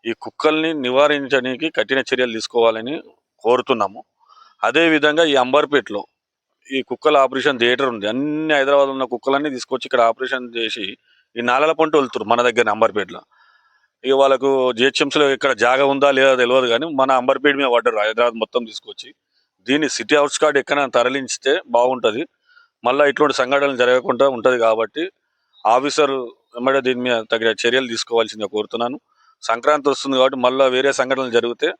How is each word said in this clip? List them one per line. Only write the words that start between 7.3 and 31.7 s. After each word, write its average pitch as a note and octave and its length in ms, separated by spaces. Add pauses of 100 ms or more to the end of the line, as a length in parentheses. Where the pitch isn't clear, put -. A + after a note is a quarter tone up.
థియేటర్ B2+ 300
ఉంది. G#2 160
అన్ని D3+ 460
హైదరాబాద్ C#3 400
ఉన్న C3+ 100
కుక్కలన్నీ C#3 460
తీసుకొచ్చి C3 380
ఇక్కడ B2 220
ఆపరేషన్ C3 340 (120)
చేసి A2 280 (520)
ఈ A#2+ 60
నాలల C3+ 300
పంట D#3 240
వెళ్తురు B2+ 280
మన A#2 180
దగ్గర A#2 280
అంబర్పేటలో. G#2 500 (840)
ఇక C3+ 160
వాళ్ళకు C3+ 280 (280)
జిహెచ్ఎంసీలో C#3 580
ఇక్కడ C3 180 (120)
జాగా C3 220
ఉందా C#3 240
లేదా C3+ 300
తెలియదు B2 320
కానీ B2+ 220
మన C3 160 (100)
అంబర్పేట C3+ 360
మీద C#3 180
పడ్డారు A2+ 280
హైదరాబాద్ A2+ 400
మొత్తం A#2+ 220
తీసుకొచ్చి. A2 440 (580)
దీన్ని C#3+ 300
సిటీ C3+ 200
అవుట్స్కర్ట్ D3 440
ఎక్కడైనా C#3+ 360
తరలించితే C3 560 (140)
బాగుంటది. A#2+ 560 (640)
మళ్ళా C3+ 220
ఇటువంటి C#3 340
సంఘటనలు C#3 420
జరగకుండా B2+ 460
ఉంటది B2 300
కాబట్టి A2+ 460 (600)
ఆఫీసర్ C3+ 500 (400)
వెంబడే C3+ 260
దీని B2+ 200
మీద B2 160 (140)
తగిన A2+ 200 (120)
చర్యలు B2 300
తీసుకోవాల్సిందిగా A2 640
కోరుతున్నాను. A#2 420 (440)
సంక్రాంతి C#3 500
వస్తుంది C3+ 260
కాబట్టి C3 280
మళ్ళా C3+ 200
వేరే C3 260
సంఘటనలు C3 460
జరిగితే A#2+ 420